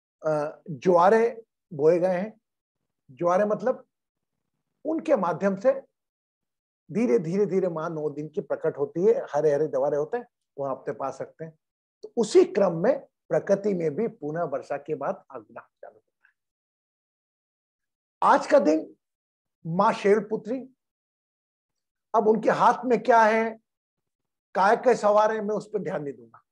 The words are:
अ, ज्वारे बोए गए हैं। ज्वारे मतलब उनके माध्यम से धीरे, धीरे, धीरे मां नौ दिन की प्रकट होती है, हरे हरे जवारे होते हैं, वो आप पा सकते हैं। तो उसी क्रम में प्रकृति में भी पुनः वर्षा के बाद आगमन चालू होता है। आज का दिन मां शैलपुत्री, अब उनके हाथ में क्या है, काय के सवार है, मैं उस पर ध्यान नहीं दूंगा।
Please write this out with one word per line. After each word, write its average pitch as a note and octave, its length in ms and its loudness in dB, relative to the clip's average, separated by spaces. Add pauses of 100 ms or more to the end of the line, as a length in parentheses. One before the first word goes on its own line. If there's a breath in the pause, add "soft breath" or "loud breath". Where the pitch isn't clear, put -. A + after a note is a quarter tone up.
(260)
अ, D3+ 440 -4
ज्वारे F#3 760 4 (280)
बोए D#3+ 260 4
गए F3+ 200 0
हैं। G#3+ 220 -8 (720)
ज्वारे F3 340 0
मतलब G#3 420 -4 (1000)
उनके D4+ 320 0
माध्यम F#3+ 400 -2
से B3+ 160 2 (1200)
धीरे, A#3 260 2
धीरे, F#3+ 280 -2
धीरे F#3 220 0
मां E3 220 -6
नौ D3+ 200 -6
दिन D3+ 180 -10
की F#3+ 120 -10
प्रकट C#3+ 380 -4
होती C#3+ 280 -2
है, A3+ 80 6
हरे D3+ 400 0
हरे D3 140 0
जवारे C#3 280 -2
होते D3+ 200 -4
हैं, A#3+ 100 -8 (320)
वो C#3 60 -6
आप C3 240 -8
पा C#3 220 -8
सकते C3+ 340 -14
हैं। D#3+ 140 -18 (440)
तो - 140 -18
उसी A#3+ 280 4
क्रम G3 320 0
में G#3 240 0
प्रकृति G3 760 -4
में E3 200 -4
भी A3 140 -4
पुनः D#3 340 -8
वर्षा C#3+ 340 -6
के D3+ 180 -8
बाद D3+ 360 -8
आगमन A#2 300 -18
चालू - 340 -20
होता - 340 -20
है। - 60 -20 (1900)
आज A3+ 240 4
का D4 120 6
दिन D#4 380 0 (680)
मां G3 260 2
शैलपुत्री, G#3+ 840 -2 (1400)
अब G#3+ 140 2
उनके A3+ 220 2
हाथ G3+ 340 2
में B3 180 0
क्या A3+ 200 4
है, A3+ 380 0 (920)
काय G3+ 220 2
के A#3 200 2
सवार G#3+ 360 2
है, A3 80 -4
मैं G#3 140 -4
उस G3 120 -6
पर G#3+ 120 -8
ध्यान D3+ 240 -6
नहीं C#3 120 -10
दूंगा। A#2 380 -20